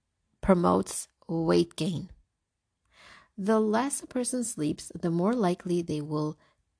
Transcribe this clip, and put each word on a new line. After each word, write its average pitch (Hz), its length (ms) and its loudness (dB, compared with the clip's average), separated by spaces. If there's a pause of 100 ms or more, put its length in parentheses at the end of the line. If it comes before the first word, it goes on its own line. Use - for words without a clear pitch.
(420)
promotes 180 680 2 (180)
weight 165 480 2
gain. 180 360 -4 (1300)
The 214 200 2
less 220 440 0
a 330 40 -16
person 247 380 -4
sleeps, - 500 -6
the 170 160 -2
more 175 220 2
likely 180 480 0
they 160 220 -4
will, 151 340 -4 (440)